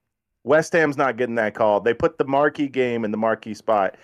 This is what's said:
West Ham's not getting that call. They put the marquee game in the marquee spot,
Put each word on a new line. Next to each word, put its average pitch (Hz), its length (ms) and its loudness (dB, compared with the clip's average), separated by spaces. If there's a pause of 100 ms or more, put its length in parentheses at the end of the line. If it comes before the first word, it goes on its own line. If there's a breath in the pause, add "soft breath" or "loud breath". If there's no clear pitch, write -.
(440)
West 151 300 2
Ham's 156 240 2
not 131 200 0
getting 117 180 -2
that 107 180 0
call. 104 260 2
They 113 140 2
put 165 240 -2
the 143 80 0
marquee 143 420 0
game 123 380 -2
in 104 60 -4
the 107 60 -4
marquee 110 360 -4
spot, 101 500 -2